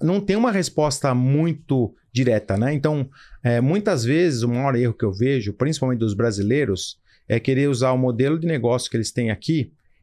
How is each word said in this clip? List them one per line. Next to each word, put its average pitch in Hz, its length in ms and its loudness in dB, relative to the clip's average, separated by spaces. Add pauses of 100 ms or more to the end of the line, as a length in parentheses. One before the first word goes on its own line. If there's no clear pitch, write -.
não 185 180 2
tem 202 140 0
uma 233 160 2
resposta 151 640 0
muito 135 800 0 (180)
direta, 113 440 2
né? 127 180 0
Então, 147 340 -2 (360)
é, 120 160 2
muitas 165 440 0
vezes, 143 380 0
o 120 60 0
maior 131 260 0
erro 120 180 2
que - 120 -6
eu 101 80 0
vejo, 110 400 0
principalmente 131 480 -2
dos 107 140 0
brasileiros, 107 840 -2 (300)
é 117 100 0
querer 135 300 0
usar 131 240 2
o 127 60 0
modelo 127 420 0
de 170 60 -4
negócio 123 440 -2
que 120 60 -4
eles 113 160 -4
têm 117 180 -2
aqui 151 420 -2 (300)